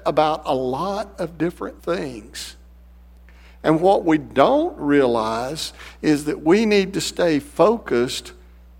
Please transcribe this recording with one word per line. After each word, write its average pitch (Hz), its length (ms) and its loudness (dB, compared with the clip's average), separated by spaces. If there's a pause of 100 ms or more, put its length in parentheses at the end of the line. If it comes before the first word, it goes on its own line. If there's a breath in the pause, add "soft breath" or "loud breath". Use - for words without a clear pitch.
about 156 400 0
a 147 100 0
lot 131 640 -4
of 165 200 -8
different 175 460 -8
things. 139 720 -10 (1040 soft breath)
And 156 200 2
what 196 240 2
we 160 120 4
don't 151 640 2
realize 131 960 0 (280 loud breath)
is 151 220 2
that 151 220 -6
we 202 200 4
need 196 280 2
to 180 80 -4
stay 160 380 -2
focused 139 920 0 (480 soft breath)